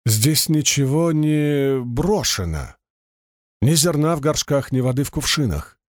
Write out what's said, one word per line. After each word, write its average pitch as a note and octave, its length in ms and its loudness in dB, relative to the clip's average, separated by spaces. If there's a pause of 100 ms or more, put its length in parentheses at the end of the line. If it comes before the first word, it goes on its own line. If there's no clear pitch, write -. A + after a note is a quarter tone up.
Здесь A2+ 440 2
ничего D3+ 640 0
не D3 680 0
брошено. A#2+ 960 -2 (840)
Ни C#3 140 4
зерна D#3 400 2
в D3 60 -4
горшках, C#3+ 500 -2
ни C3 100 0
воды B2+ 220 0
в C3 80 -6
кувшинах. A#2+ 680 -4 (160)